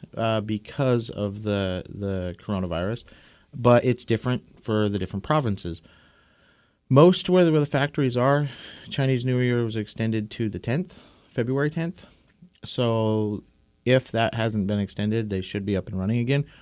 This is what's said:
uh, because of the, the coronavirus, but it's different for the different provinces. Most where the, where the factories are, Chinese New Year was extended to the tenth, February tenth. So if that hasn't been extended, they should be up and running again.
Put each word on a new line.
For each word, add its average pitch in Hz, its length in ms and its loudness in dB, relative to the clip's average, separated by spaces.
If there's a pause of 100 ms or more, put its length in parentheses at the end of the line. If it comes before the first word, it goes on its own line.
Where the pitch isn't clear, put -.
(160)
uh, 110 240 0
because 113 720 -2
of 104 320 -6
the, 98 460 -2
the 95 540 -4
coronavirus, 92 640 -4 (500)
but 120 300 4
it's 127 200 0
different - 600 -4
for 107 240 0
the 101 100 -2
different 95 240 -6
provinces. 107 600 -2 (1080)
Most 160 400 6
where 180 160 6
the, 165 80 4
where 151 80 4
the 143 60 0
factories 139 500 0
are, 139 320 2 (420)
Chinese 131 340 0
New 127 140 0
Year 123 240 2
was 113 140 -2
extended 110 560 -2
to 113 160 -2
the 101 100 -6
tenth, 147 400 -4 (340)
February 131 380 -2
tenth. 165 360 -8 (580)
So 110 800 0 (400)
if 127 280 4
that 113 220 0
hasn't 110 320 0
been 104 140 0
extended, 107 500 -2
they 95 120 -2
should 98 240 -6
be 101 100 0
up 90 100 -4
and 92 120 -6
running 107 200 0
again. 139 260 0 (180)